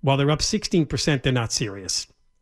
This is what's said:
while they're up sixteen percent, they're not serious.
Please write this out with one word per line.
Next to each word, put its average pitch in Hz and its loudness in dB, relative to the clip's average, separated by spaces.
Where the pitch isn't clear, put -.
while 135 2
they're 139 4
up 151 0
sixteen 196 0
percent, 127 0
they're 135 2
not 117 0
serious. 98 -6